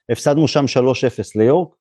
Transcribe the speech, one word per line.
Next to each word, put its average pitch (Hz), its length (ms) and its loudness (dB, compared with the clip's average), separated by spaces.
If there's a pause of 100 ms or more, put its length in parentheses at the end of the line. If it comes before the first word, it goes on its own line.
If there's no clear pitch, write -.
(120)
הפסדנו 147 360 0
שם 143 180 0
שלוש 127 380 0
אפס 113 320 -6
ליורק, 139 440 2